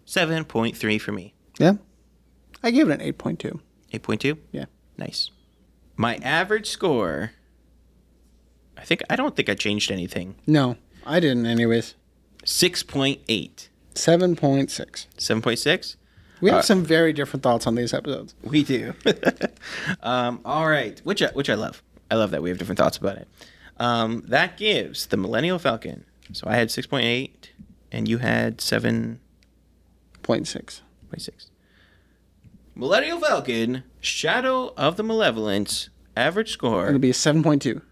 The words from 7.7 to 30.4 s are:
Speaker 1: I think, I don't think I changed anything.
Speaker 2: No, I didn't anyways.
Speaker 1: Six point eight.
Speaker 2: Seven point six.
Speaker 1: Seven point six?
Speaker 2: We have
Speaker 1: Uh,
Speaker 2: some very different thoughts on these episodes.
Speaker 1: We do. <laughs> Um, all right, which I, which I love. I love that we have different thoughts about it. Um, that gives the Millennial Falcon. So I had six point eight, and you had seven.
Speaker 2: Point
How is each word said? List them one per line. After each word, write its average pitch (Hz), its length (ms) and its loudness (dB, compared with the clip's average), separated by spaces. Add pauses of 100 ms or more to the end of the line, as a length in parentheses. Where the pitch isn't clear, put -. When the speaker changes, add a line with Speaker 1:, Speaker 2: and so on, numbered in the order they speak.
Speaker 1:
I - 60 -20
think, - 260 0
I - 60 2
don't 277 200 -2
think - 140 -2
I 101 60 2
changed 104 360 -2
anything. 92 440 -6 (100)
Speaker 2:
No, 135 320 4 (280)
I 156 140 2
didn't 127 280 2
anyways. 117 480 2 (500)
Speaker 1:
Six - 380 0
point 135 440 -2
eight. - 420 -4 (260)
Speaker 2:
Seven 170 400 4
point 139 360 2
six. - 360 -12 (100)
Speaker 1:
Seven 113 240 0
point - 180 0
six? - 380 0 (420)
Speaker 2:
We 185 100 4
have - 100 6
Speaker 1:
Uh, - 40 2
Speaker 2:
some 190 200 4
very 160 300 4
different 143 300 -4
thoughts 120 240 4
on 117 80 2
these 120 180 -2
episodes. - 500 -6
Speaker 1:
We 147 200 2
do. 120 360 -2
<laughs> - 40 -20 (1000)
Um, 123 440 -2
all 156 220 0
right, 131 360 0
which 190 180 -2
I, 147 80 2
which 139 200 -4
I 120 60 4
love. - 280 -6 (260)
I 110 60 2
love 107 160 2
that 76 100 -2
we 85 80 -2
have 92 80 -4
different 90 220 -6
thoughts - 180 4
about 98 200 -4
it. - 100 -18 (520)
Um, 117 480 0
that 156 300 2
gives 175 500 -2
the - 100 0
Millennial 117 420 0
Falcon. 113 460 -4 (280)
So - 140 -10
I 107 80 0
had 117 160 2
six - 160 -6
point 123 180 0
eight, 123 460 -4 (400)
and 110 160 -4
you 113 120 0
had 117 420 -2
seven. 117 580 -2 (1040)
Speaker 2:
Point - 240 -2